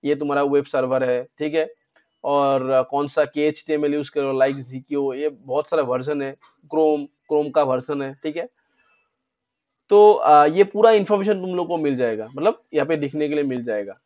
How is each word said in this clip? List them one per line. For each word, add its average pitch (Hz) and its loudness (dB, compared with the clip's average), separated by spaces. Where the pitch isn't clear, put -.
ये 143 0
तुम्हारा 143 -2
वेब 143 0
सर्वर 131 -2
है, 123 -2
ठीक 147 -8
है, 156 -2
और, 139 0
अ, 131 2
कौन 143 -4
सा 147 0
के 147 -2
एच 151 -4
टी 156 -2
एम 151 -2
एल 143 0
यूज़ 143 -6
कर 143 -4
रहे 139 -2
हो, 131 -2
like 135 2
जी 131 -14
के 143 -10
ओ, 139 -2
ये 143 -4
बहुत 139 -8
सारा 160 0
वर्जन 131 -4
है, 135 -8
Chrome, 156 2
Chrome 151 -4
का 151 2
वर्जन 135 -4
है, 135 -8
ठीक 151 -10
है। 175 -10
तो, 208 8
अ, 147 6
ये 165 2
पूरा 214 4
इन्फॉर्मेशन 208 2
तुम 185 -6
लोग 175 -4
को 170 -4
मिल 147 -2
जाएगा, 113 -4
मतलब 170 -2
यहाँ 143 0
पे 160 -2
दिखने 147 -4
के 147 -4
लिए 147 -2
मिल 127 -6
जाएगा। 104 -8